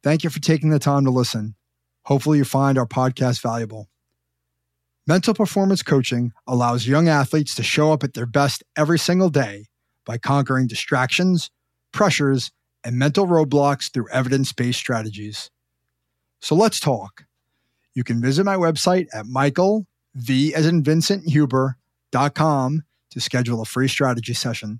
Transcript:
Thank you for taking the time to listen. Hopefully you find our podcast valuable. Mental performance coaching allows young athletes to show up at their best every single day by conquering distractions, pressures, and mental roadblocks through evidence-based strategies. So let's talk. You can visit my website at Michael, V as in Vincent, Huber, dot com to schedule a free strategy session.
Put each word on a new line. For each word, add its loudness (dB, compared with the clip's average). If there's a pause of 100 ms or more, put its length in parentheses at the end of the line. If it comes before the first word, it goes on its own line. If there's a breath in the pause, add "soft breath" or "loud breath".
Thank 2
you -2
for -10
taking 2
the 4
time 2
to 2
listen. -2 (480)
Hopefully 2
you 4
find 2
our 0
podcast -2
valuable. -8 (1160)
Mental 2
performance 0
coaching 0 (140)
allows 0
young 4
athletes 0
to -4
show 2
up 0
at -8
their -6
best 0 (140)
every 2
single 2
day -4 (380)
by -8
conquering 0
distractions, -2 (400)
pressures, 0 (320)
and -4
mental 2
roadblocks 2
through -4
evidence-based -2
strategies. -8 (920)
So -2
let's 2
talk. -4 (680)
You -4
can -2
visit 0
my 0
website 0
at -10
Michael, 0 (260)
V 0
as 2
in 2
Vincent, 0
Huber, 2 (340)
dot 0
com 0 (260)
to -10
schedule -2
a -8
free -2
strategy -2
session. -6